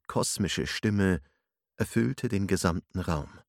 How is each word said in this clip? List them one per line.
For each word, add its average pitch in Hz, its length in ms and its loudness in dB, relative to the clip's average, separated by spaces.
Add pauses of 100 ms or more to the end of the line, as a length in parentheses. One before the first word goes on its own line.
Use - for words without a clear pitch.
kosmische - 600 -2
Stimme 98 560 2 (540)
erfüllte 117 520 -2
den 98 180 0
gesamten 92 540 0
Raum. 78 300 -2 (180)